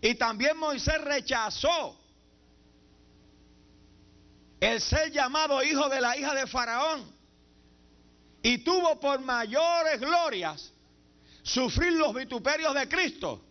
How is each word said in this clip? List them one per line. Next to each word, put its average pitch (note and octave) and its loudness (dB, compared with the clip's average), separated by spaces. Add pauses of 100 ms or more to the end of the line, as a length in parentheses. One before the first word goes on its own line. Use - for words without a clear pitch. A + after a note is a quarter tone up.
Y A3+ 2
también A#3+ 0
Moisés D4+ -2
rechazó C4+ -2 (2500)
el A3 0
ser D#4 0
llamado C#4 2
hijo D4 2
de C4+ 0
la B3 0
hija C#4+ -2
de C4+ -2
Faraón. B3 -2 (1300)
Y A#3 2
tuvo E4+ 2
por C#4 0
mayores C4+ 0
glorias B3+ -2 (680)
sufrir C4 0
los D4+ 2
vituperios C4+ -2
de C#4 -2
Cristo C#4 -4